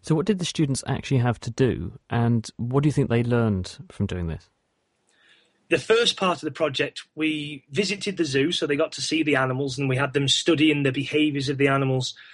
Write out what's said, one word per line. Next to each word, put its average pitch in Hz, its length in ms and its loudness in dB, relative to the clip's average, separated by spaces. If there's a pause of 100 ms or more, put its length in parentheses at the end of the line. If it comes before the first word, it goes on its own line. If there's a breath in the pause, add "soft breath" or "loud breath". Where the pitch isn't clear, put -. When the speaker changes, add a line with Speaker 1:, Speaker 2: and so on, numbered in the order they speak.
Speaker 1:
So - 140 0
what 160 120 0
did 202 120 2
the 175 80 -4
students 139 400 -2
actually - 340 0
have 120 200 2
to - 100 -8
do, 110 480 0 (100)
and 117 480 2
what 127 260 0
do 151 60 4
you 139 40 2
think 131 180 2
they 117 120 2
learned 113 540 0 (140)
from 101 160 -2
doing 90 200 -4
this? 78 220 -8 (1200 soft breath)
Speaker 2:
The 165 80 2
first 226 400 2
part 180 180 0
of 139 60 -14
the 156 80 -4
project, 143 540 -4 (100)
we 151 560 -6
visited 190 480 -4
the 165 80 2
zoo, 139 260 2
so 165 140 -2
they 147 100 0
got - 160 -2
to - 80 -10
see 160 220 -2
the 143 140 2
animals, 131 420 -2
and 139 100 0
we 131 80 2
had 139 160 -2
them 139 160 0
studying 147 540 4
the 135 100 2
behaviours 143 560 0
of 143 80 -2
the 139 120 2
animals, 135 460 0 (200 loud breath)